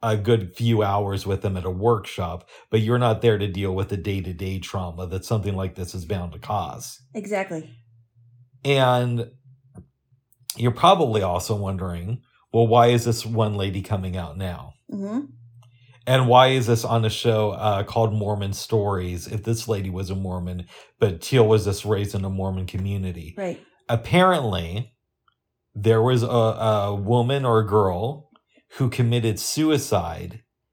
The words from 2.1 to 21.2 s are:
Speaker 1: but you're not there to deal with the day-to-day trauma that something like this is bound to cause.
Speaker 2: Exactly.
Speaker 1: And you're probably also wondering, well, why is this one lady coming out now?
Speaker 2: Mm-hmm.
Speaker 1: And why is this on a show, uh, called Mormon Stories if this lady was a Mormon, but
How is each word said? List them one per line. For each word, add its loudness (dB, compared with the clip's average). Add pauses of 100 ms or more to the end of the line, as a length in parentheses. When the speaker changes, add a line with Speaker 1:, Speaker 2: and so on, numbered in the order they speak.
Speaker 1:
but 2
you're 2
not 0
there 4
to -2
deal -4
with -4
the -4
day-to-day -6
trauma -8
that -6
something -2
like -4
this -10
is -8
bound -6
to -14
cause. -8 (140)
Speaker 2:
Exactly. -6 (920)
Speaker 1:
And 2 (1200)
you're 0
probably 4
also -2
wondering, -6 (320)
well, 6
why 8
is 4
this 0
one -2
lady -4
coming -4
out -8
now? -8 (180)
Speaker 2:
Mm-hmm. -6 (840)
Speaker 1:
And 4
why 8
is 2
this 2
on 0
a 2
show, 0
uh, -2
called 0
Mormon -2
Stories -2
if -8
this -4
lady -2
was -6
a -4
Mormon, -6 (320)
but 2